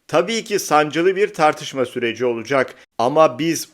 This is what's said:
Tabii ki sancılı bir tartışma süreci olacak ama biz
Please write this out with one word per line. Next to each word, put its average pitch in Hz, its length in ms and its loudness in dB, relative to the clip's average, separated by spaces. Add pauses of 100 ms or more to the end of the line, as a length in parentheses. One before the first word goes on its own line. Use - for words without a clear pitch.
Tabii 190 360 0
ki 202 160 -2
sancılı 156 560 2
bir 196 180 -2
tartışma 147 520 0
süreci 117 400 -4
olacak 123 500 -2 (220)
ama 135 420 2
biz 156 340 -4